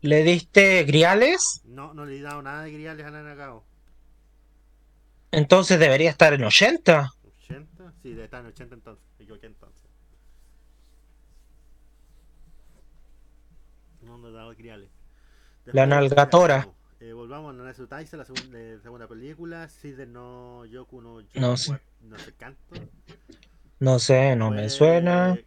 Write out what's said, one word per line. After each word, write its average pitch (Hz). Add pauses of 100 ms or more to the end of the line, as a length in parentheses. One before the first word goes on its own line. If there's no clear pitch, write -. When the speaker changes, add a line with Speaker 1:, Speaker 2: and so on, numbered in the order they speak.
Speaker 1:
le 151
diste 180
griales? 190
Speaker 2:
No, 135
no 147
le 139
he 143
dado 147
nada 147
de 156
griales 151
a 147
la 151
Nagao. 143 (1700)
Speaker 1:
Entonces 175
debería 156
estar 156
en 135
ochenta. 165 (120)
Speaker 2:
¿Ochenta? 156 (100)
Sí, 131
debe 113
estar 123
en 120
ochenta 120
entonces, 110 (140)
me -
equivoqué 107
entonces. - (4000)
No, 117
no 117
he 113
dado 113
griales. 107 (760)
Speaker 1:
La 123
Speaker 2:
Después, -
ya, 135
Speaker 1:
Nalgatora. 143
Speaker 2:
bueno, - (260)
eh, 117
volvamos 135
a 127
Nanatsu 127
Taisa, 151
la 135
segun-, 127
eh, 113
segunda 120
película, 156
Season 135
no 123
Yoku 127
no 117 (120)
Speaker 1:
No 127
Speaker 2:
You 123
Speaker 1:
sé. 143
Speaker 2:
wa 139 (220)
no 110
sé -
canto. - (1040)
Speaker 1:
No 131
sé, 131
no 110
me 104
Speaker 2:
Después, 110
Speaker 1:
suena. 175